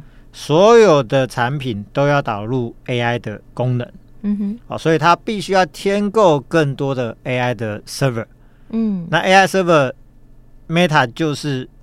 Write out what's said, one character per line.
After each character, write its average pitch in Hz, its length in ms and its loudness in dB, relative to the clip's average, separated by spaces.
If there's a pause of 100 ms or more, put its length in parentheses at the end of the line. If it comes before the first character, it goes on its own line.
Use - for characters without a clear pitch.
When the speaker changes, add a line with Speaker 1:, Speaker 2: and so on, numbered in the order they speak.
(320)
Speaker 1:
所 202 460 4
有 170 240 6
的 131 240 0
产 123 320 -2
品 113 340 -6
都 143 140 0
要 143 160 2
导 107 240 -6
入 120 280 -4 (120)
A 123 140 -4
I 120 180 -2
的 104 240 -10 (100)
功 123 240 -2
能。 120 120 -6 (340)
Speaker 2:
嗯 208 160 -4
哼。 208 280 -6
Speaker 1:
啊， 117 120 -10
所 160 140 0
以 160 60 2
他 170 160 4
必 208 260 -6
须 175 120 -6
要 185 140 4
添 196 440 -4
购 185 300 4
更 143 340 -2
多 139 180 -4
的 123 320 -6
A 127 140 -4
I 123 160 -2
的 107 280 -6
server。 120 420 -4 (460)
Speaker 2:
嗯。 208 400 -4
Speaker 1:
那 156 80 0
A 190 140 0
I 190 140 6
server，Meta 165 1600 0
就 147 280 -4
是 135 340 -6 (140)